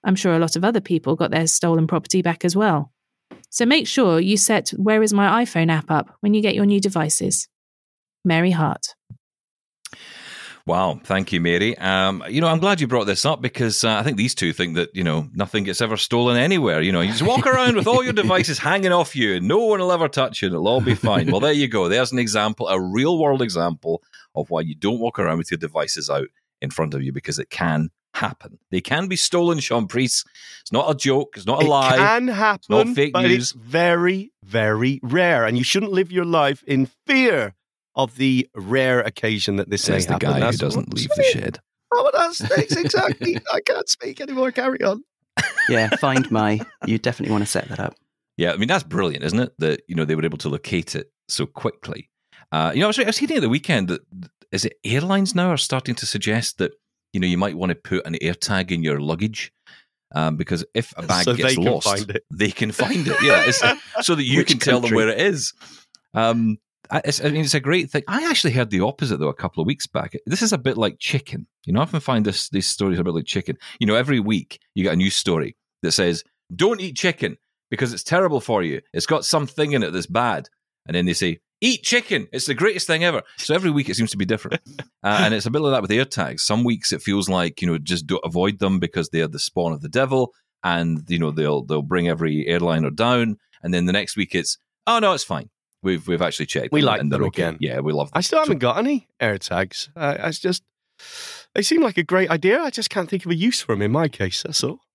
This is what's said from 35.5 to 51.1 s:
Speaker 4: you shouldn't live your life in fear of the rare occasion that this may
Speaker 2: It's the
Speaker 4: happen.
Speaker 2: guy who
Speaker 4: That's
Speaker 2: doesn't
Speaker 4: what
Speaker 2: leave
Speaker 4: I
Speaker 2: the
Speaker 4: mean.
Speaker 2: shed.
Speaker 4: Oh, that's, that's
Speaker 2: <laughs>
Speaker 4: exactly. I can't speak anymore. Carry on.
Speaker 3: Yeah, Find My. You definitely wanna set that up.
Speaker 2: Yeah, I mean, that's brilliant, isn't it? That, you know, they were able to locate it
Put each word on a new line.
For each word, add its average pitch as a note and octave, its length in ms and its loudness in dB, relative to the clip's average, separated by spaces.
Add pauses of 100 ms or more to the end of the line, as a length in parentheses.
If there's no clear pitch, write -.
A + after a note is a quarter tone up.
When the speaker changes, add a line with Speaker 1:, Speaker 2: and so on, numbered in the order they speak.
Speaker 4:
you B2+ 40 0
shouldn't G3 280 0
live F#3 200 0
your F3+ 140 0
life D3 400 2
in C3+ 220 2 (180)
fear G3+ 480 2 (440)
of B2+ 200 -2
the C3 360 2
rare B2 460 0
occasion G#2+ 560 -2
that G2 140 -2
this G2+ 180 -2
may G2 80 0
Speaker 2:
It's F#2 100 0
the F2+ 80 -2
Speaker 4:
happen. - 160 -2
Speaker 2:
guy C#3 60 2
who C3+ 60 0
Speaker 4:
That's A#2+ 160 2
Speaker 2:
doesn't - 320 -2
Speaker 4:
what - 80 -6
Speaker 2:
leave - 160 -4
Speaker 4:
I - 20 2
Speaker 2:
the D5 60 0
Speaker 4:
mean. C5 100 4
Speaker 2:
shed. - 280 -4 (340)
Speaker 4:
Oh, B4+ 200 2
that's, E4+ 260 0
that's A4 360 0
Speaker 2:
<laughs> - 0 -
Speaker 4:
exactly. - 640 0 (160)
I - 80 0
can't - 260 -2
speak - 320 -6
anymore. C4 320 -2
Carry C4 320 -2
on. G#3 220 -2 (640)
Speaker 3:
Yeah, A2 260 4
Find C3 340 2
My. G#2+ 300 2 (260)
You A2 120 0
definitely - 340 -2
wanna G#2 140 2
set - 240 -4
that - 100 -10
up. - 160 -6 (400)
Speaker 2:
Yeah, E2+ 160 0
I E2+ 60 -2
mean, A2 100 0
that's F#3 160 0
brilliant, F2 400 -2
isn't F2 160 0
it? B2 200 -2
That, D#2 280 0
you E2+ 80 -8
know, D#2+ 80 0
they D#2 120 0
were D#2+ 100 -2
able C#2+ 140 -4
to D#2 100 -6
locate D2+ 440 -6
it - 160 -8 (200)